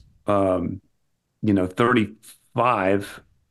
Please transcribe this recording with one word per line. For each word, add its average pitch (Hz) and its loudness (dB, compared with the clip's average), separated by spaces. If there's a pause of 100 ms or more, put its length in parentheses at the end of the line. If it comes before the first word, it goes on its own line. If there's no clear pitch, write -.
(260)
um, 95 -2 (640)
you 107 2
know, 92 2
thirty-five, 110 -2 (300)